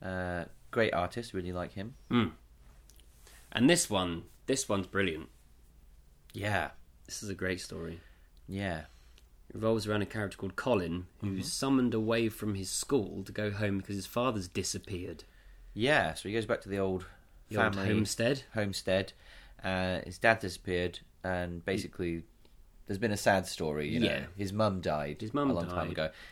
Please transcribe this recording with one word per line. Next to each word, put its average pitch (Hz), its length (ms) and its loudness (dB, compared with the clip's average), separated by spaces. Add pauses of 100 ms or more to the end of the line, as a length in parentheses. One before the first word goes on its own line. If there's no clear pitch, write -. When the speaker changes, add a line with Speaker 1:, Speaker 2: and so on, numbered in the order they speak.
Speaker 1:
Uh, 90 420 -4 (260)
great 113 240 4
artist, 101 400 -2
really 90 180 -4
like 90 200 -4
him. 110 220 -8 (160)
Speaker 2:
Hmm. 117 160 6 (1300)
And 120 180 6
this - 200 4
one, 90 340 -2 (220)
this 135 220 0
one's 98 180 0
brilliant. 87 420 -2 (1040)
Speaker 1:
Yeah. 101 380 0 (360)
Speaker 2:
This - 160 -10
is 107 60 -8
a 98 60 -4
great 92 260 -2
story. 85 400 -10 (460)
Speaker 1:
Yeah. 95 340 -4 (680)
Speaker 2:
It - 60 -14
revolves 110 320 0
around 107 160 2
a 95 40 -2
character 104 300 -4
called 98 200 -6
Colin, 90 500 0 (140)
who's 101 100 -2
Speaker 1:
Mm-hmm. 95 120 -2
Speaker 2:
summoned 131 520 2
away 113 340 2
from 107 260 -4
his 95 160 -4
school 98 540 0
to 101 80 -12
go 104 180 -2
home 101 280 0
because 101 180 -4
his 95 100 -4
father's 117 420 0
disappeared. 90 760 -6 (480)
Speaker 1:
Yeah, 107 420 4
so - 140 -8
he 101 60 -2
goes 113 120 0
back 117 160 0
to - 60 -12
the 98 100 -2
old 95 280 0 (420)
Speaker 2:
The 107 140 2
old 107 120 4
Speaker 1:
family 98 200 0
Speaker 2:
homestead. 117 480 2 (120)
Speaker 1:
homestead. 98 580 2 (520)
Uh, 92 400 0
his 95 140 -10
dad 113 220 6
disappeared, 90 580 -2 (260)
and 87 400 -2
basically, 90 600 -2 (640)
there's 98 120 -4
been 104 140 2
a 101 40 0
sad 98 300 4
story. 76 420 -2
You 80 120 2
know, 107 60 6
Speaker 2:
Yeah. 69 200 0 (100)
Speaker 1:
his 98 160 -2
mum 104 280 2
died 76 400 -2
Speaker 2:
His 107 120 -6
mum 143 180 2
Speaker 1:
a - 40 2
long 85 120 0
time 85 200 -2
Speaker 2:
died. 82 60 -4
Speaker 1:
ago. 80 180 0 (220)